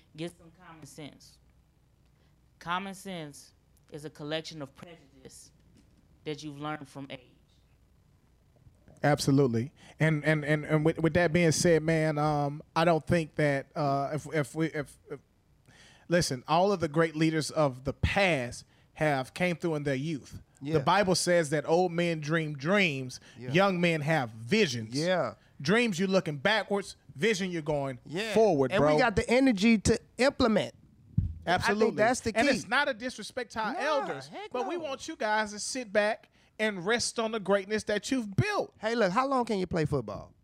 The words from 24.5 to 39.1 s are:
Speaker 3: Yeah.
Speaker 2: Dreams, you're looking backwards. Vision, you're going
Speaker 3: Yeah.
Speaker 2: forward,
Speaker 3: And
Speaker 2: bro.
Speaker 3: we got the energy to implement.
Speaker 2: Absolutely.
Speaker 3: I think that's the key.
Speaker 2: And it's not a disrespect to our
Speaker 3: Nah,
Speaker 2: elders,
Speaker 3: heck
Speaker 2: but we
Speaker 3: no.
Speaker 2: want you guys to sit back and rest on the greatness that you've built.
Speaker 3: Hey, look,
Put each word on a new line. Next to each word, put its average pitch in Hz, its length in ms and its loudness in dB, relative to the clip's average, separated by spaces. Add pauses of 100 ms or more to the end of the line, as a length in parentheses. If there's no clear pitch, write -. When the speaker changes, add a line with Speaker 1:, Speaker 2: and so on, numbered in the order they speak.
Speaker 3:
Yeah. 160 360 0 (260)
Speaker 2:
Dreams, 202 380 2
you're 190 100 0
looking 180 300 0
backwards. 202 580 -2 (180)
Vision, 190 360 -2
you're 170 100 -6
going 143 460 -4
Speaker 3:
Yeah. 214 260 -6
Speaker 2:
forward, 180 400 4
Speaker 3:
And 196 80 2
Speaker 2:
bro. 151 140 4
Speaker 3:
we 151 80 4
got 220 140 2
the 220 120 -2
energy 233 500 4
to 220 220 2 (160)
implement. 220 560 2 (720)
Speaker 2:
Absolutely. 202 380 2
Speaker 3:
I 214 40 4
think 170 100 -2
that's 233 220 2
the 226 120 -4
key. 220 80 0
Speaker 2:
And 277 80 4
it's 220 180 0
not 269 220 0
a 262 60 -4
disrespect 240 580 -10
to 240 80 -6
our 220 140 -4
Speaker 3:
Nah, 349 60 -6
Speaker 2:
elders, 233 480 -2
Speaker 3:
heck 359 220 -14
Speaker 2:
but - 160 -4
we 339 100 -6
Speaker 3:
no. 339 80 -8
Speaker 2:
want 269 240 -10
you 320 60 -12
guys 214 380 -2
to 208 60 -12
sit 233 340 -8
back 208 380 0 (280)
and 202 280 -2
rest 220 320 -2
on 220 140 -2
the 233 80 -4
greatness 202 440 0
that 208 260 -4
you've 220 240 -2
built. 392 440 0
Speaker 3:
Hey, 226 160 -2
look, 208 180 2